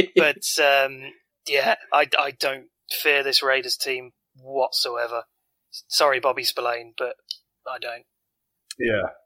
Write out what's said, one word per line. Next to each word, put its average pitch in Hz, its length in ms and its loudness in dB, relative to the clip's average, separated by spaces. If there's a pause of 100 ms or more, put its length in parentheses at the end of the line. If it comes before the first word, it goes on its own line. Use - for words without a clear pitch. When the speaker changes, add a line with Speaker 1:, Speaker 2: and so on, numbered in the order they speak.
(120)
Speaker 1:
<laughs> - 40 2
Speaker 2:
But, 156 480 2
um, 139 480 2 (360)
yeah, 139 280 2 (180)
I, 147 140 4 (100)
I 143 140 0
don't 135 340 -4 (260)
fear 143 320 0
this 135 200 0
Raiders 131 340 0
team 127 360 -6 (220)
whatsoever. 123 880 -2 (640)
Sorry, 139 320 2
Bobby 127 240 -2
Spillane, 117 540 -4
but 123 180 -4 (520)
I - 120 -10
don't. 120 260 -12 (720)
Speaker 3:
Yeah. 110 240 0 (220)